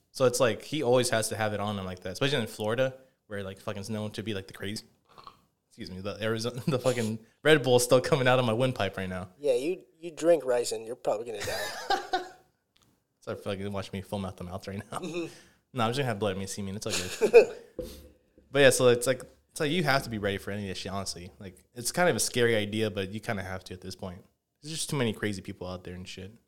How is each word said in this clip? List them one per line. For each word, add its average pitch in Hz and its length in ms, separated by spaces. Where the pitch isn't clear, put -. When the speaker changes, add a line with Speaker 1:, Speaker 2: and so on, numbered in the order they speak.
Speaker 1:
So - 140
it's 123 140
like, 110 240
he 151 200
always 123 260
has 110 200
to 110 60
have 107 180
it 101 60
on 104 180
him 95 80
like 92 160
that, 95 120
especially 139 260
in 110 80
Florida, 120 460
where, 101 160
like, 95 160
fucking 101 220
it's 95 80
known 107 220
to 107 120
be, 110 100
like, 95 140
the - 60
crazy. 101 300
Excuse 92 220
me, 92 100
the 98 200
Arizona, 113 420
<laughs> - 40
the 131 120
fucking 113 400
Red 151 200
Bull 127 140
is 123 60
still 127 180
coming 131 260
out 127 120
of 127 60
my 110 80
windpipe 117 440
right 95 120
now. 92 180
Speaker 2:
Yeah, 143 160
you, 156 240
you 165 120
drink 151 340
rice 120 260
and 113 140
you're 120 100
probably 120 300
gonna 107 200
die. - 800
Speaker 1:
<laughs> - 60
So 110 140
fucking 101 360
watch 98 200
me 95 100
foam 101 240
out 92 120
the 90 60
mouth 90 240
right 98 140
now. - 80
Speaker 2:
Mm-hmm. 170 260
Speaker 1:
No, 123 100
I'm 113 60
just 120 80
gonna 139 100
have 107 120
blood 101 140
in 95 60
me, 98 60
see 104 160
me, 98 80
and 98 80
it's 110 100
okay. 95 680
Speaker 2:
<laughs> - 320
Speaker 1:
But 139 100
yeah, 131 80
so 123 180
it's 120 200
like, 127 140
it's - 80
like 151 120
you 175 120
have 135 200
to 117 60
be 113 80
ready 98 200
for 98 140
any 104 120
of 98 60
this 90 80
shit, 95 140
honestly. 95 480
Like, 98 180
it's 117 180
kind 180 160
of 139 80
a 113 40
scary 117 360
idea, 107 340
but 98 220
you 110 80
kinda 101 240
have 92 220
to - 80
at 90 80
this 92 140
point. 92 280
There's 151 140
just - 140
too 151 60
many 120 160
crazy 101 300
people 92 260
out 90 160
there 87 120
and 92 120
shit. 95 240